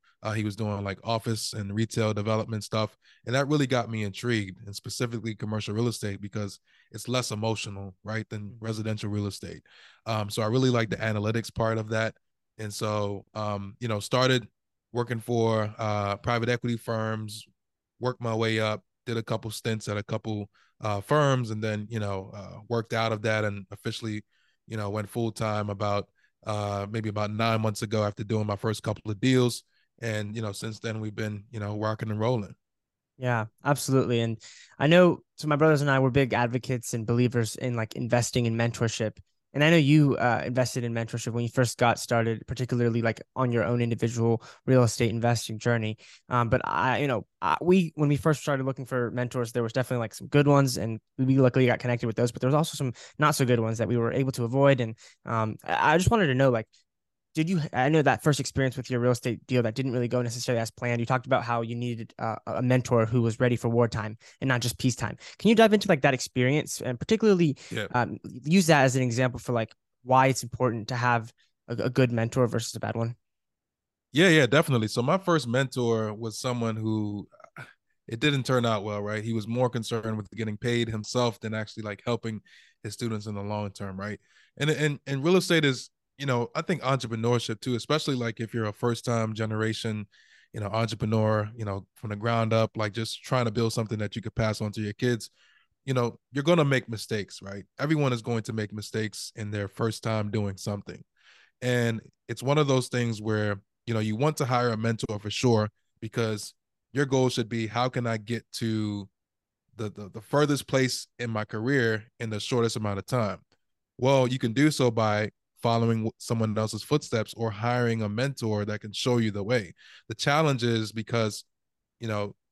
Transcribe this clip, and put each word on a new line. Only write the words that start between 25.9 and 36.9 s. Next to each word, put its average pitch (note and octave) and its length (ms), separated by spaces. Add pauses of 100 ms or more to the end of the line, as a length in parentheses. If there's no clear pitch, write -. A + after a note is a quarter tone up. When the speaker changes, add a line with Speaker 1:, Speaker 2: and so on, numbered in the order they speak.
Speaker 1:
uh, G2+ 420
maybe A2 200
about G#2 200
nine A2 320
months A2 220
ago G#2+ 200
after G#2 200
doing G#2+ 240
my G#2 80
first A2 260
couple G#2+ 300
of G2 80
deals. B2+ 440 (380)
And, G#2+ 340
you A#2 60
know, G#2+ 100
since A2 280
then A2 200
we've G#2+ 160
been, G#2+ 360
you A2 100
know, G#2 180
rocking A2 320
and G#2 80
rolling. A2 340 (640)
Speaker 2:
Yeah, A#2+ 280 (180)
absolutely. C3+ 560
And A2+ 180 (400)
I D3 100
know, F3 320 (180)
so D3+ 100
my D3+ 80
brothers D3+ 240
and C#3+ 100
I C3+ 100
were C3 120
big B2+ 220
advocates A#2+ 600